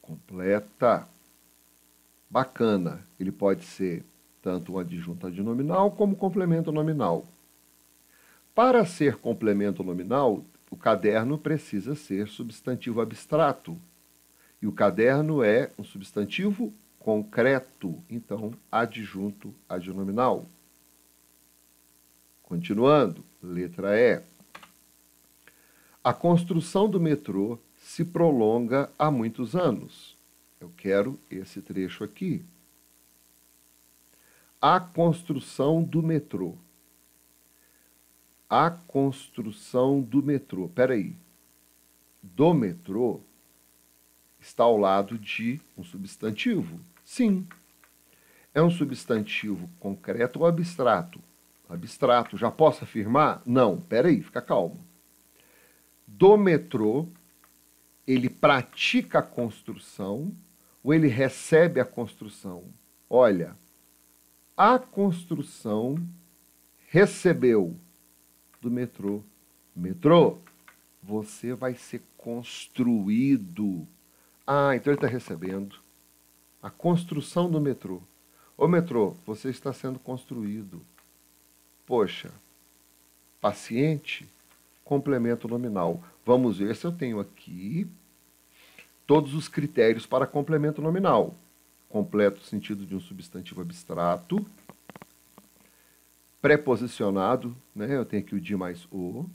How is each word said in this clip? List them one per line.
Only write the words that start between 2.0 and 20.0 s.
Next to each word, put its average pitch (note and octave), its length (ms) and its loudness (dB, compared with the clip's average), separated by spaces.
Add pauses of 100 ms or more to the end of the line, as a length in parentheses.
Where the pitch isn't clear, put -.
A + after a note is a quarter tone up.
Bacana. G#2+ 720 0 (180)
Ele F#2+ 120 -4
pode F#2+ 340 0
ser F2+ 400 -6 (340)
tanto F2+ 340 -6
um F#2+ 40 -6
adjunto F2 500 -10
adnominal C3+ 640 -2
como G3+ 240 0
complemento E3+ 560 -2
nominal. D3+ 540 -2 (1300)
Para A#3+ 300 6
ser C#3+ 320 0
complemento G2+ 680 0
nominal, F#2+ 600 0 (280)
o - 40 -14
caderno A2 600 2
precisa C#3+ 580 -4
ser G2+ 320 -6
substantivo A#2 760 -8
abstrato. D3 760 -2 (840)
E G#2+ 60 -8
o G2+ 60 -2
caderno C3 720 2
é A2+ 340 2
um G#2 60 -14
substantivo F3+ 920 -6 (240)
concreto, A2 1120 -2
então A2 420 -10 (200)
adjunto G#2 840 -6 (160)
adnominal. F#2+ 760 -2 (1900)